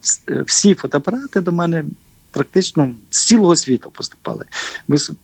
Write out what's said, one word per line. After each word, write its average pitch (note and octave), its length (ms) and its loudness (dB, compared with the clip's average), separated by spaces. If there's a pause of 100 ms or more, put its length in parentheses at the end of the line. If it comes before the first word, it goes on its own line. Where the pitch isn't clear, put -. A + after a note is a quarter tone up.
вс-, - 400 -4
всі - 320 4
фотоапарати A3 680 -4
до F3 100 -2
мене E3+ 320 0 (480)
практично C#3+ 600 0 (180)
з - 180 -2
цілого G3+ 280 6
світу - 360 -2
поступали. - 540 -10 (420)
Ми D3 100 4
з, - 140 -6 (120)